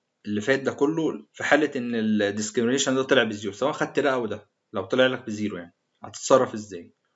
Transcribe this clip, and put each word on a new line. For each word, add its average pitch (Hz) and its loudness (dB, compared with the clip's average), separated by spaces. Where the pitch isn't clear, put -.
اللي 104 -4
فات 135 2
ده 120 -2
كله 143 -2
في - -10
حالة 147 4
ان 120 -4
الديسكريميشن 110 0
ده 131 2
طلع 131 6
بزيرو، 107 -4
سواء 139 -2
خدت 147 -4
ده 139 2
او 123 -2
ده، 101 -10
لو 98 -4
طلع 127 4
لك 127 -6
بزيرو 104 -6
يعني 87 -16
هتتصرف 123 2
ازاي؟ 95 -12